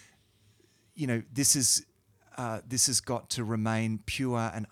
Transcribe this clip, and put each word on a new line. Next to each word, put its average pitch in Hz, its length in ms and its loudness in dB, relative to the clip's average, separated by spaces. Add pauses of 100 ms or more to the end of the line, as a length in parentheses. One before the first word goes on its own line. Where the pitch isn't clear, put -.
(960)
you 151 120 -4
know, 117 160 0 (100)
this 135 220 4
is, - 300 2 (520)
uh, 117 300 -4
this 123 200 2
has 131 140 0
got - 300 -4
to 123 140 -4
remain 110 640 0
pure 120 460 -2
and 104 200 -8